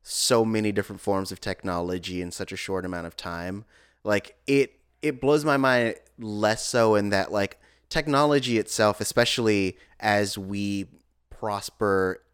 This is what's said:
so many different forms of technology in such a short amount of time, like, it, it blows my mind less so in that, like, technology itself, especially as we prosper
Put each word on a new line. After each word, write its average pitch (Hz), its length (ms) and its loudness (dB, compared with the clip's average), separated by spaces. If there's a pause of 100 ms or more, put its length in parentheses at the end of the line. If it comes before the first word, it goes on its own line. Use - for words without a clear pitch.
so - 440 2
many 107 260 0
different 98 300 -4
forms 95 300 -2
of 92 100 -14
technology 90 800 -4
in 87 100 -6
such - 200 -10
a 95 60 -10
short 92 280 -6
amount 87 220 -8
of - 100 -16
time, 90 480 -10 (380)
like, 104 340 -2 (100)
it, 139 320 2 (220)
it 143 180 -2
blows 147 240 2
my 143 140 2
mind 123 380 2 (220)
less 107 480 -2
so 110 300 4
in 104 140 2
that, 95 220 0
like, 101 280 -2 (300)
technology 143 680 2
itself, 107 440 2
especially 107 760 2 (220)
as 104 380 0
we 101 500 -6 (420)
prosper 98 920 -2 (120)